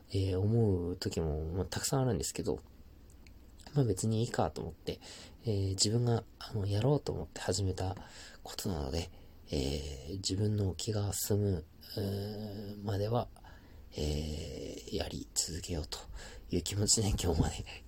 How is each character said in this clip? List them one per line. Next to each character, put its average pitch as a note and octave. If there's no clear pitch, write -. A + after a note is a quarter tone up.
え F#2+
ー、 F#2
思 G2+
う F2+
時 -
も、 D#2
ま F#2
あ、 -
た -
く -
さ C#3+
ん C3+
あ B2+
る A#2+
ん D#2
で -
す -
け -
ど、 -
ま D3
あ、 B2+
別 A2
に A2
い A#2
い A2+
か -
と -
思 D#2+
っ D#2+
て、 -
え A#2
ー、 G2
自 F#2+
分 A#2+
が、 A#2
あ -
の、 G2+
や G2+
ろ C#3+
う C#3
と -
思 E2+
っ -
て -
始 G2
め F#2
た F#2
こ -
と -
な E2
の C2+
で、 E2
え C#2
ー、 -
自 F#2+
分 G#2+
の G2
気 -
が G2+
済 -
む、 G2+
う -
ー、 G2+
ま G2+
で G2+
は、 A#2
え D2+
ー、 -
や -
り C#2+
続 -
け -
よ D#2
う -
と -
い F2
う E2+
気 -
持 G2+
ち -
で G2
今 F2+
日 D#2+
ま D2+
で -